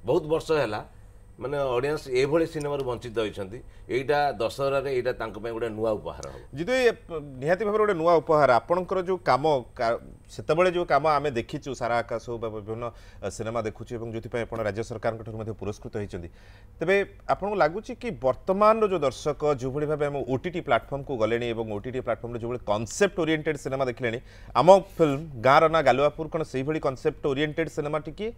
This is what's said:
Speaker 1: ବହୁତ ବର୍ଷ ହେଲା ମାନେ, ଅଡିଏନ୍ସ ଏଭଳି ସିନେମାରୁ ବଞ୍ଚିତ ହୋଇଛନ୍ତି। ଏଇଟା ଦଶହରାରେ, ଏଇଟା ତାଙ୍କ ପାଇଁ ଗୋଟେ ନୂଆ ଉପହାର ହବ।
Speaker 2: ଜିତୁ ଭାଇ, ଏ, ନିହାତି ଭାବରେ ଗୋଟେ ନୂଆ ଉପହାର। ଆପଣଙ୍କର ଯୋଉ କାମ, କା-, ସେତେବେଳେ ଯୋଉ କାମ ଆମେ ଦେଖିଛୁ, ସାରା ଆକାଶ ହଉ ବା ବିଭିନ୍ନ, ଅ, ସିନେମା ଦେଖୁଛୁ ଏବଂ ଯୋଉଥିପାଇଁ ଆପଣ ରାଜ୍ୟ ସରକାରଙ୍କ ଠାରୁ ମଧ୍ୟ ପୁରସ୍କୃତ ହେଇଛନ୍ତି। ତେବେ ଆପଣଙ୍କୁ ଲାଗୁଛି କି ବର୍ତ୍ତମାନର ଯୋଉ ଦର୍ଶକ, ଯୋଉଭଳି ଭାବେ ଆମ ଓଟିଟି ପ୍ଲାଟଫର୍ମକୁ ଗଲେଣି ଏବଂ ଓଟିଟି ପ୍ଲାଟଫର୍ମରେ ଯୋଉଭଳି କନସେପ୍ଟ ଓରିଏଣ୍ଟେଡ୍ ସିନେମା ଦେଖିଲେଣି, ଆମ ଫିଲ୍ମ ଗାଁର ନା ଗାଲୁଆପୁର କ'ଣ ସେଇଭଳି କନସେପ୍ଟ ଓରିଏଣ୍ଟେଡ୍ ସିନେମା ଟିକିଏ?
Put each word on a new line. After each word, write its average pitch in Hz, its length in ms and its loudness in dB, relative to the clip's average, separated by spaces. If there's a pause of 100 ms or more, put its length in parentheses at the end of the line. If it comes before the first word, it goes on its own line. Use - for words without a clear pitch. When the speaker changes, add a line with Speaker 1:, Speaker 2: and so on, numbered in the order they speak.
Speaker 1:
ବହୁତ 156 220 2
ବର୍ଷ 156 260 -2
ହେଲା 117 280 0 (600)
ମାନେ, 143 180 -4
ଅଡିଏନ୍ସ 139 500 0
ଏଭଳି 143 380 4
ସିନେମାରୁ 143 380 -4
ବଞ୍ଚିତ 117 340 -4
ହୋଇଛନ୍ତି। 101 400 -4 (300)
ଏଇଟା 135 300 0 (140)
ଦଶହରାରେ, 135 640 -2
ଏଇଟା 123 180 0
ତାଙ୍କ 110 260 -6
ପାଇଁ 113 140 -6
ଗୋଟେ 113 160 -4
ନୂଆ 110 220 -2
ଉପହାର 76 400 -4
ହବ। 67 80 -14 (160)
Speaker 2:
ଜିତୁ 175 180 -2
ଭାଇ, 262 140 2
ଏ, 220 60 6 (180)
ନିହାତି 147 540 -2
ଭାବରେ 208 140 0
ଗୋଟେ 208 160 2
ନୂଆ 170 200 4
ଉପହାର। 151 360 6
ଆପଣଙ୍କର 175 520 2
ଯୋଉ 180 160 -2
କାମ, 131 260 2 (300)
କା-, 117 240 0 (320)
ସେତେବେଳେ 165 400 2
ଯୋଉ 175 140 -2
କାମ 143 240 2
ଆମେ 147 220 2
ଦେଖିଛୁ, 123 440 -6
ସାରା 120 240 0
ଆକାଶ 117 320 -4
ହଉ 117 80 -6
ବା 113 100 -6
ବିଭିନ୍ନ, 110 360 -8 (380)
ଅ, 101 60 -4
ସିନେମା 113 340 -4
ଦେଖୁଛୁ 110 320 -8
ଏବଂ 113 180 -8
ଯୋଉଥିପାଇଁ 113 300 -6
ଆପଣ 110 200 -8
ରାଜ୍ୟ 104 200 -2
ସରକାରଙ୍କ 113 400 -4
ଠାରୁ 110 160 -10
ମଧ୍ୟ 110 140 -8
ପୁରସ୍କୃତ 104 440 -10
ହେଇଛନ୍ତି। 92 320 -8 (500)
ତେବେ 180 180 2 (320)
ଆପଣଙ୍କୁ 196 280 -2
ଲାଗୁଛି 185 380 0
କି 240 160 -8
ବର୍ତ୍ତମାନର 190 760 2
ଯୋଉ 185 120 0
ଦର୍ଶକ, 143 440 -2 (120)
ଯୋଉଭଳି 131 320 -4
ଭାବେ 147 200 -2
ଆମ 143 100 -4 (120)
ଓଟିଟି 156 320 -2
ପ୍ଲାଟଫର୍ମକୁ 135 560 -2
ଗଲେଣି 117 300 2
ଏବଂ 113 260 -4
ଓଟିଟି 120 280 -6
ପ୍ଲାଟଫର୍ମରେ 117 400 -6
ଯୋଉଭଳି 117 260 -6
କନସେପ୍ଟ 117 540 0
ଓରିଏଣ୍ଟେଡ୍ 156 380 -2
ସିନେମା 135 260 -2
ଦେଖିଲେଣି, 120 340 -2 (360)
ଆମ 175 240 10
ଫିଲ୍ମ 147 640 0
ଗାଁର 151 260 8
ନା 160 140 4
ଗାଲୁଆପୁର 143 460 4
କ'ଣ 160 140 -4
ସେଇଭଳି 143 360 -4
କନସେପ୍ଟ 147 480 -4
ଓରିଏଣ୍ଟେଡ୍ 151 420 0
ସିନେମା 151 300 -4
ଟିକିଏ? 196 400 -8